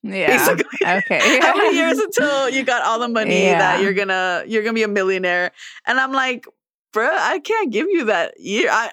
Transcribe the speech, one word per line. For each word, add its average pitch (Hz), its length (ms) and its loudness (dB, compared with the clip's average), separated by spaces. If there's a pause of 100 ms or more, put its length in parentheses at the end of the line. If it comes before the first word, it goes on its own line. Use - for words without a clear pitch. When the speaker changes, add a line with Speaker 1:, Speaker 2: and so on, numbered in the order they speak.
Speaker 1:
Yeah. 190 240 -4
Speaker 2:
Basically. - 580 0
Speaker 1:
Okay. 196 540 2
Speaker 2:
<laughs> 254 40 2
"How - 140 4
many 403 200 2
Speaker 1:
<laughs> 330 60 2
Speaker 2:
years 320 160 0
until 285 520 0
you 269 140 -2
got 240 180 0
all 226 160 0
the 240 100 -4
money 214 360 0
Speaker 1:
Yeah. 180 140 4
Speaker 2:
that 180 240 2
you're 196 120 2
gonna, 185 520 -2
you're 220 180 -2
gonna 226 100 -2
be 226 80 0
a 214 60 0
millionaire?" 185 640 0 (340)
And 254 140 2
I'm 262 120 0
like, 262 340 -2 (460)
"Bruh, 226 160 0
I 311 300 0
can't 403 340 -2
give 247 160 0
you 339 180 0
that 190 340 -2
year. 202 320 -2
I, 220 200 0